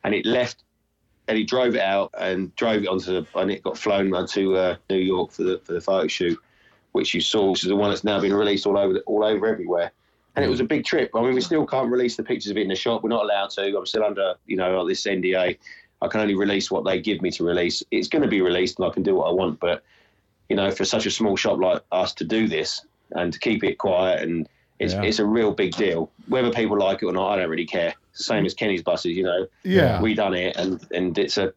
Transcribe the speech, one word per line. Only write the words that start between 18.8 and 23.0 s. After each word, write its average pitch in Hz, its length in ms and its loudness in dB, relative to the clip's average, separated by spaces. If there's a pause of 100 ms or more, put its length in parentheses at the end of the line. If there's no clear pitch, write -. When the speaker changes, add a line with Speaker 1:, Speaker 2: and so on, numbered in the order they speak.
Speaker 1:
I - 60 0
can 95 80 -2
do 98 120 2
what 80 140 2
I 85 40 0
want. 90 280 0
But, 87 220 0 (680)
you - 80 0
know, 98 140 0
for 95 160 -2
such 110 180 -2
a 101 60 0
small 104 260 0
shop 98 240 0
like 90 220 2 (100)
us 92 220 0
to - 100 -6
do 110 240 0
this 80 320 -4 (300)